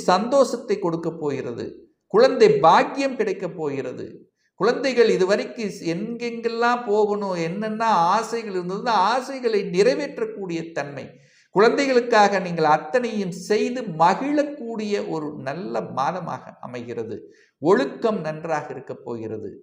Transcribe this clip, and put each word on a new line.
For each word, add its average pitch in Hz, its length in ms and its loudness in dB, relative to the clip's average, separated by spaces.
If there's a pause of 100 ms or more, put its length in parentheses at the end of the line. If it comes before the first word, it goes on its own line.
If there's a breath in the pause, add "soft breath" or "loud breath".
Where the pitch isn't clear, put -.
சந்தோஷத்தை 240 840 2
கொடுக்க 165 260 -4 (120)
போகிறது. 123 420 -6 (480)
குழந்தை 233 380 6 (160)
பாக்கியம் 269 540 4
கிடைக்க 190 280 -4
போகிறது. 135 560 -8 (540)
குழந்தைகள் 247 540 4
இதுவரைக்கும் 202 640 0 (140)
எங்கெங்கெல்லாம் 233 960 -2
போகணும், 202 580 0
என்னென்ன 214 380 -4 (320)
ஆசைகள் 220 400 -4
இருந்தது, 185 280 -4
அந்த 240 100 0 (180)
ஆசைகளை 247 480 -2 (160)
நிறைவேற்றக்கூடிய 208 840 0 (180)
தன்மை. 139 280 -8 (500 soft breath)
குழந்தைகளுக்காக 233 880 4
நீங்கள் 170 320 0
அத்தனையும் 214 580 -2 (140)
செய்து 247 340 0 (200)
மகிழக்கூடிய 226 1000 0 (120)
ஒரு 151 160 -6 (180)
நல்ல 208 340 -6 (160)
மாதமாக 151 560 -4 (140)
அமைகிறது. 120 500 -8 (440 soft breath)
ஒழுக்கம் 214 640 2
நன்றாக 156 480 -6
இருக்க 127 200 -12 (120)
போகிறது. 110 440 -8 (120)